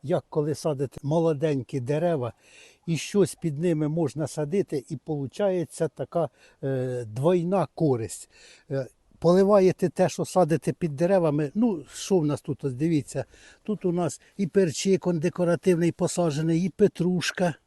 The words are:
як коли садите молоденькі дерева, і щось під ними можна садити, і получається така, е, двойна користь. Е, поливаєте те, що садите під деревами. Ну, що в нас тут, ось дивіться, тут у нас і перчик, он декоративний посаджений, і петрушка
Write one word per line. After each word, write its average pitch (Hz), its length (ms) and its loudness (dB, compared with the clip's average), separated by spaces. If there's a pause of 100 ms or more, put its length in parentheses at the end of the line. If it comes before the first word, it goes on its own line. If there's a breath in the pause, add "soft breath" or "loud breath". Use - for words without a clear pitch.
як 143 260 -2
коли 151 260 -2
садите 143 480 -6
молоденькі 147 760 -2
дерева, 147 540 -2 (540 soft breath)
і 165 100 -2
щось - 380 0
під 147 240 -6
ними 160 280 0
можна 151 400 -2
садити, 151 640 -4
і 143 80 -8
получається 160 880 -4
така, 151 420 -4 (340 soft breath)
е, 127 420 -4
двойна 165 680 0
користь. 131 540 -2 (420 loud breath)
Е, 135 160 -4 (320)
поливаєте 190 720 6
те, 175 200 2
що 165 160 -4
садите 165 480 2
під 151 220 -4
деревами. 160 600 2
Ну, 202 380 0
що - 240 0
в 156 80 2
нас 147 160 -2
тут, - 220 -8
ось 135 100 -4
дивіться, 143 520 -2 (380 soft breath)
тут 208 220 -4
у 180 60 2
нас 170 300 -2 (160 soft breath)
і 196 100 0
перчик, 185 600 0
он 175 120 0
декоративний 170 720 2
посаджений, 165 720 0
і 190 60 -2
петрушка 180 840 0 (120)